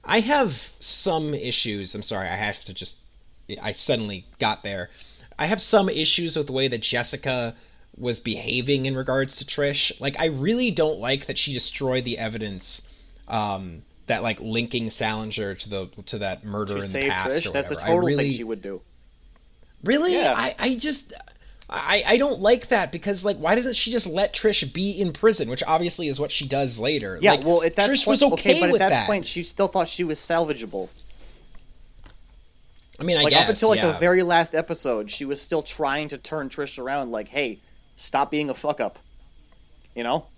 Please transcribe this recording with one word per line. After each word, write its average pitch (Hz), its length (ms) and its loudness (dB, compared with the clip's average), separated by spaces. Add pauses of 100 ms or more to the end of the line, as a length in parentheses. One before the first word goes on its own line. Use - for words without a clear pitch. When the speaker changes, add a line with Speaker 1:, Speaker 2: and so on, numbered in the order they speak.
Speaker 1:
I 220 180 4
have 226 580 0
some 156 560 -2
issues. 113 600 -4
I'm 104 80 -8
sorry, 98 240 -4
I 87 100 -4
have 104 280 -4
to 98 100 -14
just, - 240 -12 (640)
I 107 120 -4
suddenly 104 520 -4 (140)
got 107 240 0
there. 95 260 -6 (500)
I 143 80 -2
have 190 140 0
some 196 300 4
issues 156 440 0
with 151 120 -2
the 139 80 -8
way 131 140 2
that 120 120 -4
Jessica 120 760 -4 (440)
was 120 200 -4
behaving 127 680 0
in 135 100 -2
regards 131 400 -2
to - 80 -10
Trish. - 560 -2
Like, 139 180 -4
I 165 80 0
really 202 440 0
don't 156 280 2
like 131 280 -2
that 127 100 -4
she - 160 -2
destroyed 127 520 -2
the 117 120 -4
evidence, 107 720 -8 (400)
um, 95 540 -4 (260)
that, 113 140 0
like, 113 180 -2
linking 113 500 -4
Salinger 107 640 -4
to 98 140 -10
the, 98 180 -6 (200)
to 113 120 -8
that 95 260 -6
murder 104 280 -4
Speaker 2:
She - 20 -4
Speaker 1:
in 98 60 -4
the 98 80 -6
Speaker 2:
saved 135 240 -2
Speaker 1:
past 95 160 0
Speaker 2:
Trish? 160 180 -2
Speaker 1:
or 196 60 -6
Speaker 2:
That's 139 180 -2
a 147 40 -2
Speaker 1:
whatever. 151 160 -4
I 170 40 6
Speaker 2:
total 175 140 2
thing 143 80 2
Speaker 1:
really 139 160 2
Speaker 2:
she 120 120 -4
would 110 160 -6
do. 98 220 -10 (1000)
Speaker 1:
Really? 302 300 2
Speaker 2:
Yeah. 165 220 4
Speaker 1:
I, - 220 -2
I 254 160 0
just, 262 380 -4 (580)
I, 175 340 2
I 214 120 6
don't 262 240 2
like 240 280 4
that 185 220 2
because, 185 340 -4
like, 202 120 0
why 165 180 2
doesn't 240 220 0
she - 160 0
just 226 160 0
let 190 260 0
Trish 202 380 2
be 196 180 -2
in 180 220 -2
prison, 165 360 2
which 131 160 -4
obviously 170 440 0
is 135 100 -4
what 147 140 -2
she 139 160 -2
does 135 320 -2
later? 110 420 0
Speaker 2:
Yeah, 190 100 8
Speaker 1:
Like, 139 120 2
Speaker 2:
well, 170 180 6
at 165 140 0
that 202 120 6
Speaker 1:
Trish 277 160 2
Speaker 2:
point, - 40 2
Speaker 1:
was 233 160 6
okay 254 100 6
Speaker 2:
okay, 285 260 4
but 349 120 6
Speaker 1:
with 196 100 6
Speaker 2:
at 190 60 6
that 123 120 4
Speaker 1:
that. 104 60 0
Speaker 2:
point, 196 180 0
she 175 200 -6
still 196 240 0
thought 180 200 0
she - 140 -4
was 156 160 -2
salvageable. 123 720 -2 (2000)
Speaker 1:
I 143 60 -8
mean, 170 140 2
I 147 40 4
Speaker 2:
Like, 147 80 6
Speaker 1:
guess, - 140 8
Speaker 2:
up - 60 2
until, 220 180 4
like, 208 120 6
Speaker 1:
yeah. 175 120 4
Speaker 2:
the - 60 -4
very 180 260 6
last 170 300 4
episode, 135 580 -2
she - 120 -6
was 139 160 -4
still 156 220 -2
trying 147 460 -2
to 143 100 -10
turn 147 300 -6
Trish 139 300 -8
around, 131 340 -4
like, 107 160 -6
"Hey, 123 320 -2 (340)
stop 139 380 0
being 151 180 0
a 123 40 -2
fuck-up." 143 440 -4 (960)
You 120 80 -8
know? 139 240 -2 (120)